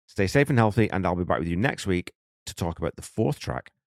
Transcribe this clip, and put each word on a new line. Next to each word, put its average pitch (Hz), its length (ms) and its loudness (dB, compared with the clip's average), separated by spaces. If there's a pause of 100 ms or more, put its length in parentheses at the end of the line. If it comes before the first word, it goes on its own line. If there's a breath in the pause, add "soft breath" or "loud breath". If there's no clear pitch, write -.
Stay 95 220 -2
safe 139 220 2
and 131 100 4
healthy, 110 320 4
and 90 160 0
I'll 87 80 2
be 90 80 -2
back 82 160 0
with 82 80 -2
you 85 80 -2
next 107 320 -2
week 90 240 0 (340)
to - 80 -12
talk 85 240 -4
about 85 200 -4
the - 40 -14
fourth - 380 -2
track - 320 -8 (160)